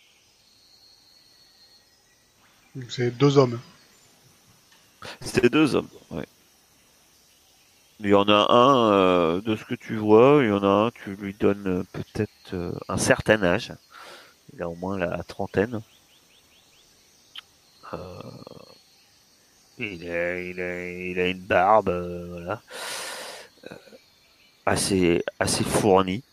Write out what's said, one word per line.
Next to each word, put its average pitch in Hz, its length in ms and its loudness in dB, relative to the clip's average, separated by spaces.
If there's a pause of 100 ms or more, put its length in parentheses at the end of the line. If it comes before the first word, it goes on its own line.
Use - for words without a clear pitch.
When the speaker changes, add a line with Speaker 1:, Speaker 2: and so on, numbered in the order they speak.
(2750)
Speaker 1:
Donc 123 160 -16
c'est 120 200 -2
deux 139 260 4
hommes. 120 220 4 (1600)
Speaker 2:
C'est - 280 0
deux 135 260 2
hommes, 87 140 -4 (220)
ouais. 82 160 -10 (1700)
Il 107 80 -6
y 101 60 6
en 101 160 6
a 104 240 4
un, 123 400 6
euh, 90 480 2
de 110 160 -4
ce - 80 -16
que 123 100 -8
tu - 220 -8
vois, 113 440 6
il 113 80 0
y - 20 0
en 101 120 0
a 98 220 4
un, - 60 -4
tu - 240 -14
lui 101 180 -10
donnes, 101 340 0
euh, 92 240 -2
peut-être, - 600 -10
euh, 87 180 -8 (160)
un 95 100 -6
certain 110 460 2
âge. 90 300 0 (800)
Il - 80 -18
a 85 80 -8
au 85 60 -12
moins 92 220 -6
la 87 260 -4
trentaine. 107 580 -4 (2000)
Euh, 90 280 -16 (1600)
il 87 300 -12
a, 87 300 -6
il 90 220 -12
a, 90 280 -8
il 90 300 -8
a 90 80 0
une 92 140 -4
barbe, 98 480 2
euh, 87 400 -6
voilà. 87 320 -10 (1080)
Euh, - 40 -16 (920)
assez, 92 580 2 (160)
assez 104 240 -2
fournie. 95 680 2